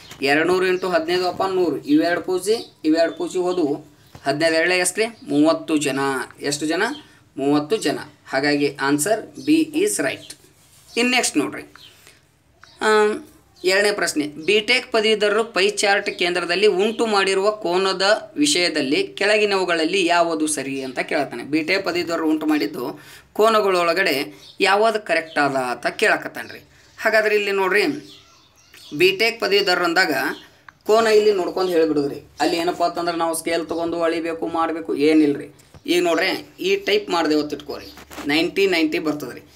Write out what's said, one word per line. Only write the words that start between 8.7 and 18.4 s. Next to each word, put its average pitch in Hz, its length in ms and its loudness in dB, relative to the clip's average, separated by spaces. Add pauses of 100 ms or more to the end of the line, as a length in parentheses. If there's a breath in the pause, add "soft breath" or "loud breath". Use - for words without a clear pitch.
ಆನ್ಸರ್ 147 460 0 (240)
B 143 40 -6 (340)
is 208 100 0
right. 123 440 -6 (600)
ಇನ್ನು 247 140 0
ನೆಕ್ಸ್ಟ್ 247 260 0
ನೋಡ್ರಿ, 127 240 -4 (1200 loud breath)
ಆ, 196 60 0 (800)
ಎರಡನೇ 196 260 2
ಪ್ರಶ್ನೆ, 165 360 -2
ಬಿ 160 320 0
ಟೆಕ್ 240 320 -2
ಪದವೀಧರರು 214 520 2
ಪೈ 202 260 0
ಚಾರ್ಟ್ 202 500 -2
ಕೇಂದ್ರದಲ್ಲಿ 175 480 0
ಉಂಟು 214 380 0
ಮಾಡಿರುವ 196 460 2
ಕೋನದ 190 840 0
ವಿಷಯದಲ್ಲಿ 156 720 0